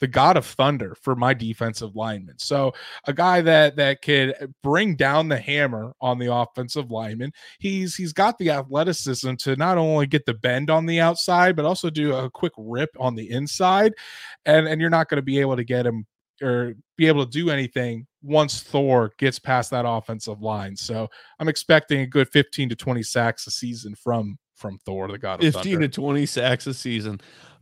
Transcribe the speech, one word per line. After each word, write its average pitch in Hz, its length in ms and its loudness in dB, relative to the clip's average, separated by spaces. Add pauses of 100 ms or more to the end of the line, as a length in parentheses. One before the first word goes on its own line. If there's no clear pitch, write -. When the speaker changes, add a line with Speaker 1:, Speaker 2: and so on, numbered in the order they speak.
Speaker 1:
the 135 80 0
god 139 280 6
of 127 80 2
thunder, 131 560 -2
for 131 140 -2
my 123 180 2
defensive 113 640 -6
lineman. 107 460 -8
So 139 340 -2 (300)
a 147 80 -4
guy 175 280 4
that, 156 360 6
that 139 260 0
could 135 320 2 (300)
bring 165 320 2
down 147 320 2
the 139 100 0
hammer 127 640 -2
on 127 180 0
the 120 160 -2
offensive 120 560 -4
lineman. 113 420 -6 (280)
He's, 190 340 -4
he's 170 180 -8
got 208 260 2
the 170 120 2
athleticism 135 840 -2
to 135 180 -2
not 170 240 2
only 156 300 2
get 147 180 0
the 117 80 0
bend 127 360 -2
on 160 160 2
the 165 120 0
outside, 175 560 4
but 151 120 -2
also 180 220 -2
do 147 280 0
a 131 120 -4
quick - 280 -6
rip 120 420 -6
on 127 160 0
the 110 160 -10
inside. 185 640 2 (500)
And, 156 220 6
and 156 140 -2
you're 165 100 2
not 165 180 4
gonna 143 140 0
be 135 160 0
able 135 160 2
to 123 80 -2
get 123 240 0
him 113 180 -2 (380)
or 120 320 0 (220)
be 160 100 4
able 147 180 4
to 120 60 -6
do 165 180 -2
anything 123 600 -4 (140)
once 147 380 0
Thor 131 580 2
gets 135 200 0
past 127 320 0
that 123 160 -2
offensive 110 560 -6
line. 101 320 -6
So 110 340 -8 (300)
I'm 160 100 -2
expecting 151 520 2
a 131 60 -2
good 131 220 2
fifteen 139 420 0
to 117 40 -6
twenty 120 300 -4
sacks - 420 -2
a - 60 -12
season 113 420 -10
from, 113 420 -4 (200)
from 101 220 -12
Thor, 95 280 -8
the 101 120 -12
god 95 260 -2
of 151 100 4
Speaker 2:
Fifteen 190 200 -4
Speaker 1:
thunder. 156 140 0
Speaker 2:
to - 120 -8
twenty 143 260 0
sacks 127 400 0
a 135 80 -6
season. 107 460 -6 (420)